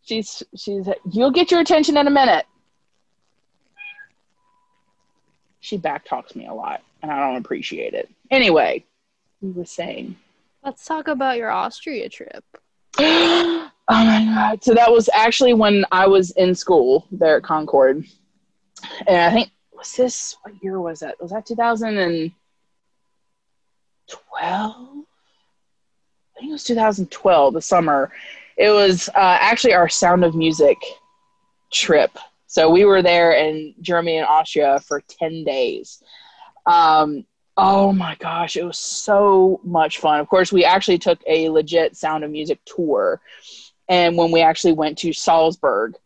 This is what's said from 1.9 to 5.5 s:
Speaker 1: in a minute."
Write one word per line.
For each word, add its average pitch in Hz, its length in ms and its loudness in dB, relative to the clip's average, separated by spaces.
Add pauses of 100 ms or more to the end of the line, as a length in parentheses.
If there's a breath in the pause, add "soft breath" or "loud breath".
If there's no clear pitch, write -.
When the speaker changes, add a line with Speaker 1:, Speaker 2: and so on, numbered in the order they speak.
Speaker 1:
in 285 100 2
a 285 40 2
minute." 254 340 2 (3250)